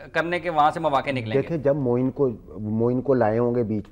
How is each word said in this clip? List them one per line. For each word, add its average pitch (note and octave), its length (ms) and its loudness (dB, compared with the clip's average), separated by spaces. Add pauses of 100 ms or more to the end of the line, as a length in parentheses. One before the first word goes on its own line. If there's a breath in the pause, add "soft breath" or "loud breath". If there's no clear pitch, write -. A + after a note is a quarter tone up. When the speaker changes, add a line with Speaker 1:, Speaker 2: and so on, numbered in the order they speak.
(120)
Speaker 1:
करने E3+ 260 -2
के E3+ 100 -6
वहां D3+ 220 4
से E3+ 80 -4
मौके C#3+ 320 0
निकलेंगे। C3 300 0
Speaker 2:
देखें, D3 220 -4
जब C#3 120 4
मोइन B2+ 340 0
को, C3 220 0 (280)
मोइन A2+ 420 0
को C3 120 2
लाए A2+ 240 2
होंगे A#2+ 260 2
बीच G#2 280 -4